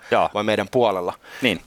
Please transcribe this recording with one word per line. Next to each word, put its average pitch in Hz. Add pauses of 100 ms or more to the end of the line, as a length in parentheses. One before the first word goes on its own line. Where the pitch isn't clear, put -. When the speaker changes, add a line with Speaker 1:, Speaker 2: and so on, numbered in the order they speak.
(120)
Speaker 1:
Joo. 92
Speaker 2:
vai 104
meidän 104
puolella. 95 (280)
Speaker 1:
Niin. 104